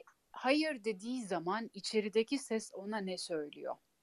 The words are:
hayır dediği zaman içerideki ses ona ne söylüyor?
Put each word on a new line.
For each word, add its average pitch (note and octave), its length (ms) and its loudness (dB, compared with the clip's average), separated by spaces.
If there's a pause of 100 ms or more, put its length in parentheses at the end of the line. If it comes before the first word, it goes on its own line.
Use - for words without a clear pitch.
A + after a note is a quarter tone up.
(320)
hayır D4 520 2
dediği A3+ 400 -2
zaman F#3 500 0
içerideki A3 640 2
ses A3+ 360 -2
ona G3+ 240 -4
ne F#3 200 -2
söylüyor? D3+ 580 -4 (280)